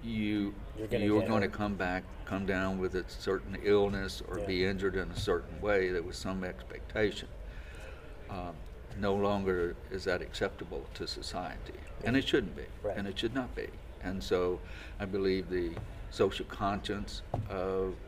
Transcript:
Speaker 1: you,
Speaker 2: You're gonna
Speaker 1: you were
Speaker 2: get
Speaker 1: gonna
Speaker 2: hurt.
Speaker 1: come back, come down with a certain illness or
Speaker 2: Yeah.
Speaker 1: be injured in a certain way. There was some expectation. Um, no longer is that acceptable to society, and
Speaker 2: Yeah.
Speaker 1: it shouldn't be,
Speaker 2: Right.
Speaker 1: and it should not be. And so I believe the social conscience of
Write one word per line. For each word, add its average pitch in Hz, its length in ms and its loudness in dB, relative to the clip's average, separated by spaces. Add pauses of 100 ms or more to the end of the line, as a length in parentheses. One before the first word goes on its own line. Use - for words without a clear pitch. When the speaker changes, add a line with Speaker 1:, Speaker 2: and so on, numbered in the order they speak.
Speaker 1:
you, 107 500 2 (240)
Speaker 2:
You're 107 100 -4
gonna 107 180 2
Speaker 1:
you 107 100 8
were 107 60 8
Speaker 2:
get 107 80 0
Speaker 1:
gonna 107 180 6
Speaker 2:
hurt. - 60 -2
Speaker 1:
come 104 220 0
back, 92 280 0 (220)
come 98 200 -2
down 95 320 2
with 92 180 0
a 90 140 0
certain 98 540 -2
illness 101 640 4
or 90 120 -4
Speaker 2:
Yeah. 101 60 -2
Speaker 1:
be 92 200 4
injured 95 300 2
in 90 160 0
a 85 60 -6
certain 85 420 0
way. 95 300 4
There 87 140 0
was 90 140 -6
some 95 260 -2
expectation. - 840 0 (1000)
Um, 90 260 -6 (440)
no 101 160 4
longer 95 600 2 (160)
is 95 140 -4
that 90 160 2
acceptable - 720 -4
to 82 140 -6
society, - 680 -6 (300)
and 117 120 2
Speaker 2:
Yeah. 135 40 6
Speaker 1:
it - 80 0
shouldn't 104 280 2
be, 62 100 -8 (180)
Speaker 2:
Right. 104 140 0
Speaker 1:
and 101 100 -2
it 95 100 -4
should 117 160 0
not 127 220 -2
be. - 140 -6 (340)
And 92 200 -2
so 90 360 4 (400)
I 104 60 -2
believe 95 440 2
the 87 220 2 (400)
social - 340 4
conscience 101 760 -2 (280)
of 95 460 0 (120)